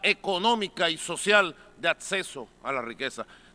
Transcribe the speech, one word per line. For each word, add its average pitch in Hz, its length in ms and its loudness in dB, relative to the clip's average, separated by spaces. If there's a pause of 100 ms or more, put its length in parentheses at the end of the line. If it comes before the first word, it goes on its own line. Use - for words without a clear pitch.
económica 190 880 0
y 160 80 -4
social 185 560 2 (240)
de 170 120 0
acceso 160 580 -4 (160)
a 123 80 -4
la 131 100 -2
riqueza. 117 440 -8 (280)